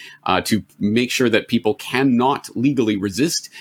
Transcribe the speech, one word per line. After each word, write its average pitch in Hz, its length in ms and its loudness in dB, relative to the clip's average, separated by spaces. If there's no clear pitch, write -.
uh, 90 180 2
to 107 200 0
make 113 320 0
sure 123 200 2
that 107 180 2
people 110 280 0
cannot 127 800 0
legally 120 420 0
resist 101 520 -2